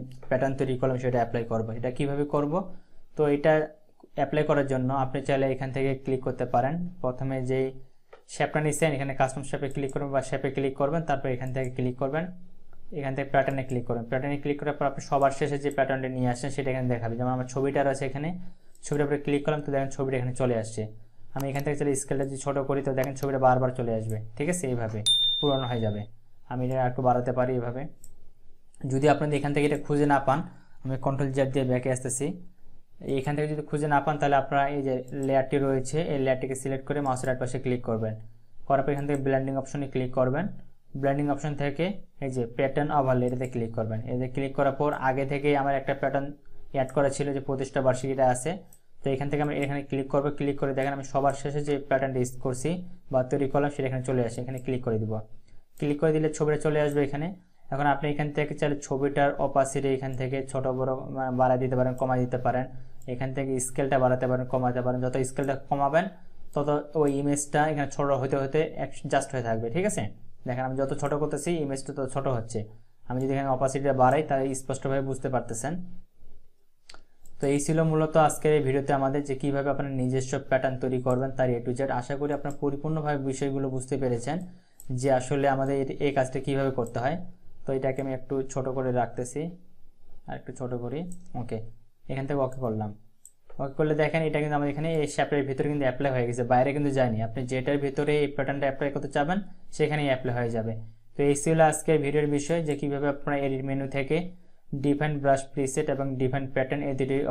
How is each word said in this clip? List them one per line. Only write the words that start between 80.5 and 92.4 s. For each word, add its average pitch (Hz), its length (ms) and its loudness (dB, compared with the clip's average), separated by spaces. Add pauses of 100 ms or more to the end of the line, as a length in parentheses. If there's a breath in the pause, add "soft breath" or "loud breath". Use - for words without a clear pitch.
প্যাটার্ন 131 320 2
তৈরি 127 240 0
করবেন 123 300 2
তার 127 200 2
A - 100 0
to 131 120 -2
Z। - 20 0 (200)
আশা 143 200 -4
করি 147 180 -2
আপনারা 143 240 -4
পরিপূর্ণভাবে 147 560 0 (120)
বিষয়গুলো 135 440 -2
বুঝতে 131 280 -4
পেরেছেন 123 340 0 (640 loud breath)
যে 135 80 2 (100)
আসলে 139 360 2
আমাদের 135 280 0
এই, - 20 0 (220)
এই 135 100 2
কাজটা 131 300 0
কীভাবে 135 320 2
করতে 117 260 -2
হয়। 151 120 0 (480)
তো 143 140 -4
এটাকে 135 260 -2
আমি 131 140 -4
একটু 135 160 -4 (180)
ছোট 131 140 -2 (100)
করে 131 140 0 (100)
রাখতেছি, 120 400 -4 (880)
আর 139 120 -6
একটু 135 100 -14 (100)
ছোট 127 120 -4 (100)
করি। 127 180 -6 (400)
ওকে, 113 180 -4 (520)
এখান 135 180 -4
থেকে 143 180 0